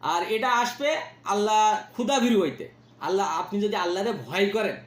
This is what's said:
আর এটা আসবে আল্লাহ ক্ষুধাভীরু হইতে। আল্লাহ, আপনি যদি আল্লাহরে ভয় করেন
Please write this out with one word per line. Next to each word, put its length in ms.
আর 80
এটা 140
আসবে 260
আল্লাহ 280
ক্ষুধাভীরু 500
হইতে। 220
আল্লাহ, 180
আপনি 240
যদি 100
আল্লাহরে 280
ভয় 280
করেন 320